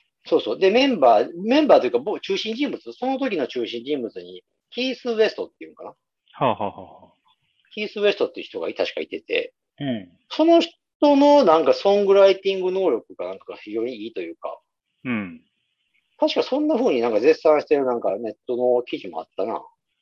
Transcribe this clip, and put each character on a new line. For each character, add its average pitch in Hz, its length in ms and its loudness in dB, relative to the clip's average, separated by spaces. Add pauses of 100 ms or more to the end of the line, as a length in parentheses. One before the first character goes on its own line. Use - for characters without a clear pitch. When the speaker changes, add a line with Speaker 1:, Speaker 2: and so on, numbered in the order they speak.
(240)
Speaker 1:
そ 160 140 0
う - 20 0
そ 110 140 -4
う。 - 40 -8
で、 190 120 4
メ 254 160 2
ン 240 120 -2
バ 120 240 6
ー、 175 200 -8
メ 254 180 2
ン 302 60 2
バ 170 100 8
ー 120 40 4
と 123 60 0
い - 20 -2
う - 20 -2
か、 120 80 -2
ぼ-、 156 220 -6
中 190 180 -4
心 220 160 -8
人 262 160 -4
物、 - 240 -12
そ 247 120 -10
の 269 120 -4
時 240 180 -4
の 131 100 -2
中 120 200 -6
心 117 180 -10
人 139 160 -4
物 113 220 -8
に、 90 200 -18 (280)
キ 254 220 -4
ー - 20 -8
ス・ 240 160 -8
ウ 220 120 0
エ 208 60 4
ス - 80 -6
ト - 100 -8
っ - 120 -20
て 160 80 -18
い - 20 -20
う - 40 -20
の - 40 -20
か - 80 -20
な？ 170 60 -16
Speaker 2:
は - 60 -20 (440)
あ、 139 60 2
は 107 160 0
あ 98 80 -4
は - 80 -16
あ 95 40 -18 (220)
は - 40 -20
あ。 - 120 -20 (520)
Speaker 1:
キ 214 120 -8
ー 196 40 -8
ス・ 214 120 -10
ウ 208 80 2
エ 196 40 4
ス - 40 -8
ト - 120 -2
っ - 40 -16
て 95 80 -12
い - 40 -12
う - 20 -14
人 95 140 -12
が 82 100 -6
い-、 - 40 -10
確 - 200 -4
か - 80 -6
い - 60 -10
て - 120 -10
て、 - 320 -4 (260)
Speaker 2:
う 143 60 -10
ん。 110 340 -8 (100)
Speaker 1:
そ - 160 0
の 339 160 6
人 - 560 0
の 285 280 6
な 160 140 6
ん 165 60 0
か - 80 4
ソ 196 200 2
ン 202 120 2
グ 196 80 4
ラ 196 160 8
イ 190 140 2
テ 196 120 -2
ィ 190 40 -6
ン - 20 -6
グ 185 120 -2
能 190 180 0
力 98 240 -4
が 90 140 -10
な 95 60 -10
ん 95 40 -16
か - 180 -16
非 107 160 -16
常 113 120 -4
に 117 200 -10
い 113 40 -10
い - 40 -14
と 95 80 -10
い 82 120 -10
う - 40 -18
か、 - 240 -12 (440)
Speaker 2:
う 127 60 -8
ん。 95 320 -8 (760)
Speaker 1:
確 302 160 0
か - 80 0
そ 277 180 -4
ん 302 80 0
な 311 80 0
風 233 160 0
に - 80 0
な 120 80 0
ん 113 60 0
か 104 60 0
絶 156 200 4
賛 151 220 4
し - 20 -16
て 151 120 0
る 139 100 -2
な 123 80 -2
ん - 80 -6
か - 160 -2
ネ 110 140 -10
ッ - 20 -20 (120)
ト 123 120 -4
の 123 240 0
記 143 160 -10
事 98 100 -16
も - 120 -12
あ - 20 -12
っ - 120 -20
た - 120 -6
な。 107 180 -8 (380)